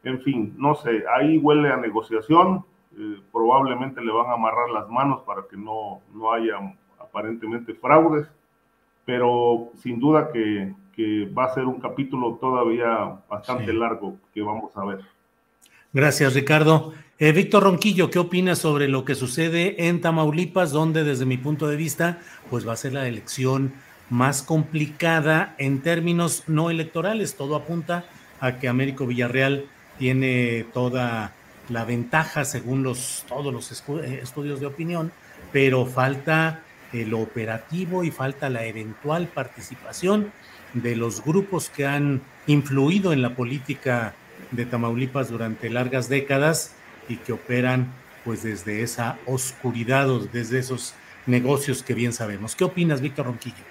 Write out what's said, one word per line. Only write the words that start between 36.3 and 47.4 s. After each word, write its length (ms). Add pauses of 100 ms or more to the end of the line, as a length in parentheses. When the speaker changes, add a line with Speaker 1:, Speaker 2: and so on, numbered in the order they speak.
Speaker 2:
el 200
operativo 920
y 80
falta 380
la 160
eventual 600
participación 1080 (400)
de 240
los 260
grupos 460
que 160
han 380 (240)
influido 640
en 80
la 160
política 800 (380)
de 120
Tamaulipas 640
durante 380
largas 400
décadas 680 (320)
y 100
que 180
operan, 580 (320)